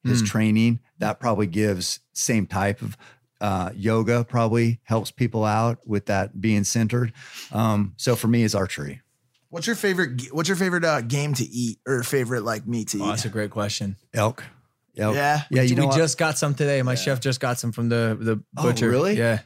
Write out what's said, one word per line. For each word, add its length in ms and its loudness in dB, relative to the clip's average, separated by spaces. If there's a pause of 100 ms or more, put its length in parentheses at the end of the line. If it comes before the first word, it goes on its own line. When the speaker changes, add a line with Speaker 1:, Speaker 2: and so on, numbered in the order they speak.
Speaker 1:
his 180 2
Speaker 2:
Mm. 60 0
Speaker 1:
training, 520 2 (200)
that 200 -4
probably 280 0
gives 520 -2 (140)
same 320 0
type 380 -2
of, 120 -6 (440)
uh, 360 -2
yoga 480 2
probably 600 2
helps 260 -2
people 340 -2
out 440 0
with 200 -2
that 320 -2
being 240 2
centered. 480 0 (400)
Um, 460 0
so 180 0
for 120 -2
me, 160 4
it's 100 2
archery. 480 -4 (480)
Speaker 3:
What's 160 -8
your 100 -2
favorite 420 0
g-, 140 -8
what's 160 -2
your 100 0
favorite, 280 2
uh, 160 2
game 320 0
to 100 0
eat 440 -4
or 160 0
favorite, 400 -2
like, 240 -4
meat 220 -4
to 120 -4
Speaker 2:
Oh, 40 -4
Speaker 3:
eat? 40 -2
Speaker 2:
that's 160 -2
a 40 -6
great 200 -4
question. 460 -4 (180)
Speaker 1:
Elk. 300 0 (540)
Elk. 180 0
Speaker 3:
Yeah? 340 2
Speaker 1:
Yeah, 120 2
you 140 4
Speaker 2:
We 60 4
Speaker 1:
know 60 4
what? 100 2
Speaker 2:
just 200 2
got 200 0
some 160 0
today. 300 0
My 80 0
Speaker 3:
Yeah. 40 0
Speaker 2:
chef 260 -2
just 180 -2
got 180 -2
some 140 -4
from 180 -2
the, 300 2
the 240 -2 (140)
Speaker 1:
Oh, 60 -4
Speaker 2:
butcher. 260 2
Speaker 1:
really? 280 2
Speaker 2:
Yeah. 280 2